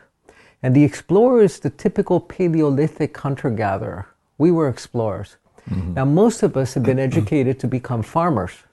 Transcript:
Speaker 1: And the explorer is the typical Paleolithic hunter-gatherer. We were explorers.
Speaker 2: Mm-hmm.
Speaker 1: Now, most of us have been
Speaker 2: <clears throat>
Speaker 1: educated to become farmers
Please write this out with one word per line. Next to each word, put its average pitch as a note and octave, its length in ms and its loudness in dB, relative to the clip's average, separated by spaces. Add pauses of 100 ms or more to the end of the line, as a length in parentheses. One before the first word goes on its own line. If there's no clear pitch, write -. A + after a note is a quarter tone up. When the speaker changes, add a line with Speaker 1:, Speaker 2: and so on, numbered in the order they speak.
(640)
Speaker 1:
And B2+ 120 2
the D3 100 6
explorer A3+ 580 2
is - 180 2
the C#3 100 -4
typical F3+ 500 -2
Paleolithic D#3 960 0
hunter-gatherer. G#2 880 -4 (320)
We D#3+ 120 4
were D#3+ 180 2
explorers. G#2+ 680 -6 (340)
Speaker 2:
Mm-hmm. F2+ 240 -6
Speaker 1:
Now, C3+ 100 -2
most G3 380 2
of F3+ 140 0
us C3 180 -2
have C3 80 -2
been B2+ 160 0
Speaker 2:
<clears throat> C3+ 100 0
Speaker 1:
educated C3 520 0
to C3 60 -4
become A#2+ 360 -4
farmers C#3+ 500 -2 (200)